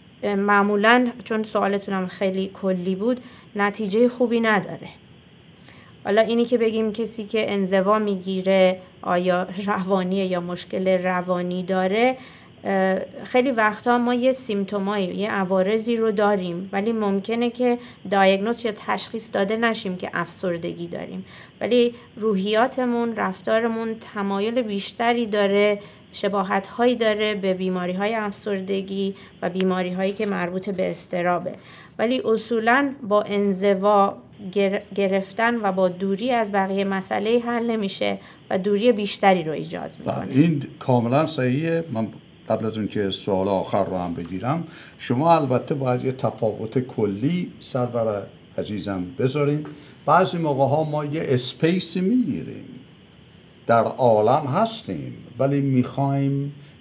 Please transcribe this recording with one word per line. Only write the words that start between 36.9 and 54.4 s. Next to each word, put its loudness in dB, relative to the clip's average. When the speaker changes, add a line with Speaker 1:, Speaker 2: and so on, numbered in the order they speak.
Speaker 1:
حل -2
نمیشه -2
و 0
دوری 2
بیشتری 2
رو -4
ایجاد -8
Speaker 2:
بله، -2
Speaker 1:
می‌کنه. 2
Speaker 2:
این 4
کاملاً 2
صحیحه. 0
من -2
قبل 0
از -4
اون -2
که -2
سوال 0
آخر 0
رو -4
هم -4
بگیرم، -4
شما 2
البته 2
باید 0
یه 0
تفاوت -2
کلی -2
سرور -2
عزیزم -6
بذاریم. 0
بعضی 4
موقع 2
ها 2
ما -2
یه -4
اسپیسی 0
می‌گیریم، -2
در 6
عالم 4